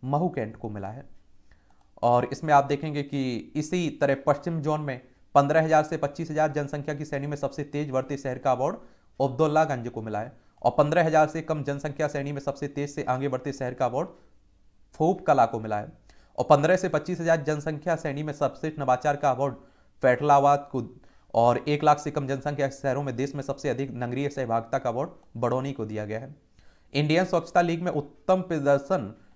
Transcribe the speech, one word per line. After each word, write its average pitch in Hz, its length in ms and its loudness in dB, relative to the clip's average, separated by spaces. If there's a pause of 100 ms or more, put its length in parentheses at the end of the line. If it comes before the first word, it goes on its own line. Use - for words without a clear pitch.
महू 143 260 0
कैंट 110 260 -6
को 113 140 -10
मिला 101 180 -10
है। 120 220 -14 (920)
और 120 240 4
इसमें 147 280 -2
आप 139 100 8
देखेंगे 143 400 -4
कि 131 520 -4
इसी 156 340 -2 (120)
तरह 135 160 4 (100)
पश्चिम 156 340 0
जोन 151 200 -2
में 135 200 -6 (340)
पन्द्रह 143 280 6
हजार 156 200 4
से 156 140 -4
पच्चीस 160 340 -4
हजार 151 200 2
जनसंख्या 147 440 -4
की 151 100 -8
श्रेणी 143 220 -6
में 147 100 -6
सबसे 143 260 -4
तेज 147 260 -6
बढ़ते 131 280 -2
शहर 131 200 -6
का 135 140 0
अवार्ड 135 240 0 (460)
अब्दुल्लागंज 139 680 0
को 113 120 -10
मिला 107 180 -6
है 120 180 -10 (260)
और 123 140 2
पन्द्रह 156 280 4
हजार 156 220 4
से 160 140 -6
कम 151 220 -4
जनसंख्या 143 440 -4
श्रेणी 143 240 -4
में 139 100 -8
सबसे 139 260 -6
तेज 143 220 -6
से 143 140 -6
आगे 131 240 -2
बढ़ते 131 260 -4
शहर 127 200 -6
का 127 120 -2
अवार्ड 131 220 -2 (880)
फोप 180 320 0
कला 135 200 6
को 113 140 -2
मिला 107 200 -4
है 107 120 -10 (460)
और 127 120 -2
पन्द्रह 151 260 6
से 180 140 0
पच्चीस 170 300 -2
हजार 165 240 2
जनसंख्या 151 520 -2
श्रेणी 147 280 -4
में 151 100 -6
सर्वश्रेष्ठ 151 460 -4
नवाचार 139 360 2
का 143 160 2
अवार्ड 127 220 0 (480)
फैसलाबाद 143 720 4
को 117 280 -8 (360)
और 117 220 6 (100)
एक 147 160 0
लाख 147 160 6
से 151 120 -8
कम 139 160 -4
जनसंख्या 139 400 -4
के 135 80 -6
शहरों 139 280 -2
में 131 120 -6
देश 139 200 -4
में 143 80 -6
सबसे 139 260 -6
अधिक 127 240 -4
नगरीय 123 360 -4
सहभागिता 120 500 -2
का 127 100 -4
अवार्ड 131 200 -4 (280)
बड़ौनी 127 360 -2
को 113 120 -6
दिया 107 200 -6
गया 107 140 -6
है। 135 160 -16 (580)
इंडियन 151 320 4
स्वच्छता 175 360 0
लीग 170 200 0
में 175 100 -2
उत्तम 185 500 0
प्रदर्शन 143 760 0 (200)